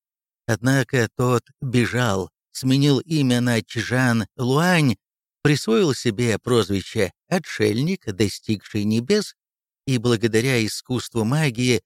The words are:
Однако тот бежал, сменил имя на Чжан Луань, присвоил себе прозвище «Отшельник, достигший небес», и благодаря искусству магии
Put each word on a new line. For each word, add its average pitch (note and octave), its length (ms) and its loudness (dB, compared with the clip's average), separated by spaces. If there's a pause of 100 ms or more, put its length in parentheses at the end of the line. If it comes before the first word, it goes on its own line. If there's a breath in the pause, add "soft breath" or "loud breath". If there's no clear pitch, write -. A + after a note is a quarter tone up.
(460)
Однако A#2+ 680 0
тот B2 300 0 (160)
бежал, A2+ 720 -2 (200)
сменил C3+ 480 2
имя C3 420 0
на A#2+ 220 0
Чжан A#2 640 -2 (100)
Луань, C#3+ 600 2 (460)
присвоил D#3 520 2
себе A2+ 460 -2
прозвище G2+ 720 0 (160)
«Отшельник, D3+ 800 -2
достигший G#2 760 -4
небес», A#2+ 540 -2 (500)
и B2+ 120 0
благодаря A#2 680 0
искусству - 600 -6
магии B2 600 0